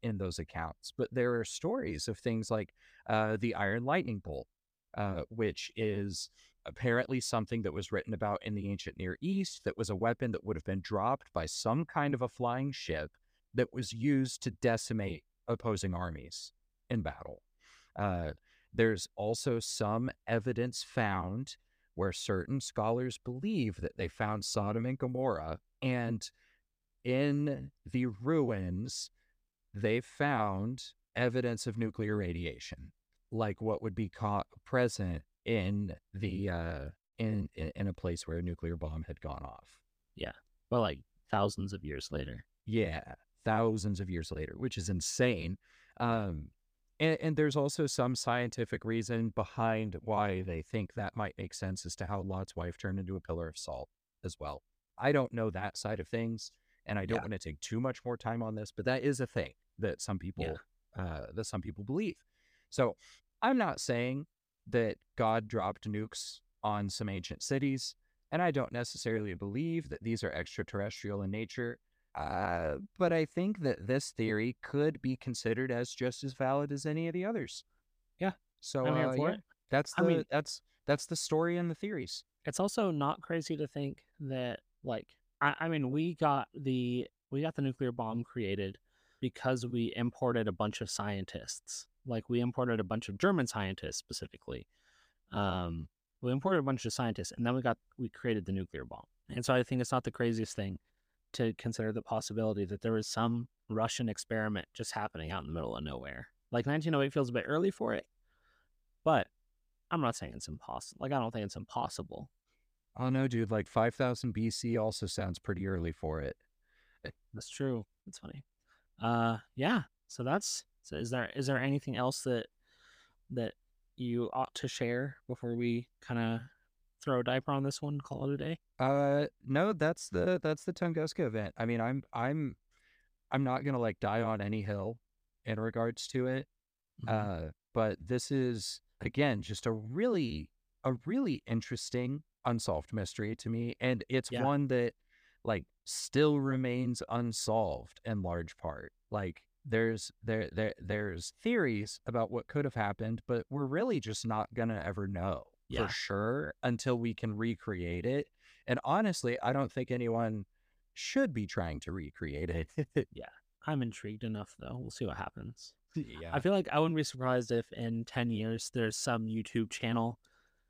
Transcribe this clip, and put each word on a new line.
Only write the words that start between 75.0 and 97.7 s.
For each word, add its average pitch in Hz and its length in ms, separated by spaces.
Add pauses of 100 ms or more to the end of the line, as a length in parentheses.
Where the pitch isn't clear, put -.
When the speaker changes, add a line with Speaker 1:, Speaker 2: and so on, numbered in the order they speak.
Speaker 1:
be 131 160
considered 123 540
as 120 240
just 127 300
as 131 100
valid 139 380
as 139 120
any 160 220
of 165 80
the 180 100
others. 208 400 (540)
Speaker 2:
Yeah. 185 140 (280)
Speaker 1:
So, 131 260
Speaker 2:
I'm 151 100
here 147 120
Speaker 1:
uh, 131 60
Speaker 2:
for 139 140
Speaker 1:
yeah, 185 80
Speaker 2:
it. 202 40 (300)
Speaker 1:
that's 143 260
Speaker 2:
I 170 60
Speaker 1:
the, 170 60
Speaker 2:
mean 165 200
Speaker 1:
that's, 147 320 (260)
that's 143 200
the 165 100
story 170 400
and 175 140
the 160 40
theories. - 500 (240)
Speaker 2:
it's 143 120
also 202 300
not 147 300
crazy 165 380
to 147 80
think 139 320 (220)
that, 131 400 (220)
like, 120 240 (340)
I, 143 200
I 165 80
mean, 147 220
we 160 240
got 143 400
the, 123 520 (240)
we 139 120
got 160 140
the 143 60
nuclear 131 300
bomb 117 320
created 98 540 (420)
because 127 460
we 120 280
imported 117 540
a 98 40
bunch 104 280
of - 100
scientists. - 960 (200)
Like, 117 240
we 120 100
imported 120 400
a 101 40
bunch 110 260
of 98 80
German 175 280
scientists 95 520
specifically. - 680 (640)
Um, 90 580 (340)
we 123 100
imported 165 280
a - 20
bunch 135 240
of 110 80
scientists, 117 420
and 117 80
then 120 100
we 131 60
got, 117 160 (220)